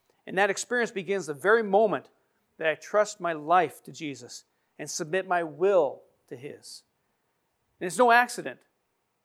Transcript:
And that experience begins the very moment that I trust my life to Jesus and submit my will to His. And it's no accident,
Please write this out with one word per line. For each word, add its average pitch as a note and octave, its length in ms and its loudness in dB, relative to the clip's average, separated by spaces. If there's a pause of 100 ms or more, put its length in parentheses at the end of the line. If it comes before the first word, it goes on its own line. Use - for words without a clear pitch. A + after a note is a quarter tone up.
(280)
And - 100 -6
that G3 120 2
experience A#3 420 -2
begins F#3 360 -6
the D3+ 60 -6
very G#3 300 2
moment G3 460 2 (480)
that D#3+ 100 -2
I D3+ 80 0
trust G#3 440 0
my E3+ 140 -4
life D#3 500 0
to D#3+ 80 -18
Jesus C3 540 -14 (340)
and D3 100 -12
submit F#3 380 -4
my F3 160 0
will D#3 580 2 (280)
to C#3+ 60 -14
His. - 480 -18 (960)
And F3 80 -8
it's E3 100 -8
no A#3+ 140 6
accident, G#3 480 2 (640)